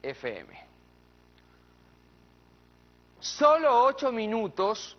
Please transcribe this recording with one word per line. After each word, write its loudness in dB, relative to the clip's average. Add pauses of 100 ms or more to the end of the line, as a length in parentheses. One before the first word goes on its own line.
F -10
M. -20 (2500)
Solo 4
ocho 0
minutos -4